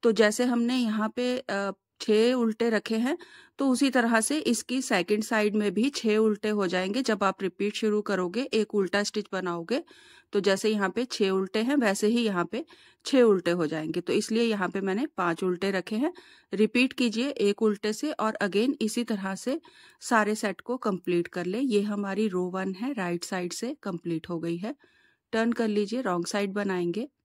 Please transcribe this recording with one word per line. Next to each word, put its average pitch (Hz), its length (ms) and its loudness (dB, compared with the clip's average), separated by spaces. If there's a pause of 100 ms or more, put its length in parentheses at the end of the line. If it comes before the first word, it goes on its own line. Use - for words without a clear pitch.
तो 233 100 4
जैसे 214 340 4
हमने 240 320 0
यहाँ 220 320 0
पे, 247 400 -2
अ, 196 220 -2 (280)
छह 220 340 4
उल्टे 233 360 0
रखे 220 280 0
हैं, 262 200 0 (400)
तो 277 120 2
उसी 254 200 4
तरह 233 320 4
से 285 180 -2
इसकी 254 420 -2
सेकंड 208 420 0
साइड 214 320 0
में 208 180 0
भी 220 160 2
छह 214 280 0
उल्टे 214 320 2
हो 208 180 0
जाएंगे। 190 340 -2
जब 208 220 0
आप 190 180 0
रिपीट 202 320 -2
शुरू 214 280 0
करोगे, 196 420 -2
एक 220 320 0
उल्टा 202 280 2
स्टिच 208 280 -4
बनाओगे, 185 520 -4 (480)
तो 208 80 0
जैसे 196 300 2
यहाँ 202 200 2
पे 233 160 -2
छह 196 240 0
उल्टे 190 340 0
हैं, 269 120 0
वैसे 214 320 2
ही 233 180 2
यहाँ 180 200 0
पे 254 200 -6 (400)
छह 262 160 4
उल्टे 190 300 6
हो 175 160 2
जाएंगे। 160 340 -4
तो - 120 -2
इसलिए 220 300 2
यहाँ 202 260 0
पे 190 120 -6
मैंने 196 260 -2
पांच 175 360 -2
उल्टे 185 280 0
रखे 190 240 -4
हैं। 294 180 0 (400)
रिपीट 220 400 2
कीजिए 240 360 0
एक 202 320 0
उल्टे 214 320 0
से 294 180 -4
और 214 300 -2
again 202 400 0
इसी 226 220 -2
तरह 190 320 -4
से 262 260 -4 (380)
सारे 214 360 2
सेट 208 260 -4
को 247 160 -6
कंप्लीट 175 500 0
कर 175 180 -6
ले। 196 140 -2
ये 233 220 2
हमारी 202 460 -2
रो 180 160 0
वन 185 300 -4
है, 240 200 -4
राइट 175 300 -4
साइड 180 300 -6
से 262 300 -6
कंप्लीट 170 460 -6
हो 170 100 -4
गई 170 180 -4
है। 220 180 -6 (560)
टर्न 226 220 2
कर 226 140 0
लीजिए, 208 340 0
रॉन्ग 175 240 0
साइड 202 260 -4
बनाएंगे। 196 580 -4 (160)